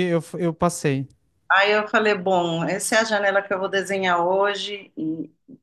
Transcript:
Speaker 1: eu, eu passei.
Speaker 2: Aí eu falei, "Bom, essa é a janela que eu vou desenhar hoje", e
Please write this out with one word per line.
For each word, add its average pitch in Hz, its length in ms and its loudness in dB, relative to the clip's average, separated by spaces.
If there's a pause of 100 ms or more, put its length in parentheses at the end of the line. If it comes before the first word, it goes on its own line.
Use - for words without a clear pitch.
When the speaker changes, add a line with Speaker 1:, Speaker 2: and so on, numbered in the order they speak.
(140)
Speaker 1:
eu, 165 80 2 (160)
eu 170 160 0
passei. 143 540 -2 (440)
Speaker 2:
Aí 196 200 4
eu 214 160 2
falei, 214 280 2
"Bom, 175 480 0
essa 196 320 -2
é 220 40 4
a 226 40 4
janela 202 380 0
que 196 120 -4
eu 190 60 -2
vou 190 100 -4
desenhar 185 560 0
hoje", 196 720 -2
e 160 340 -6 (320)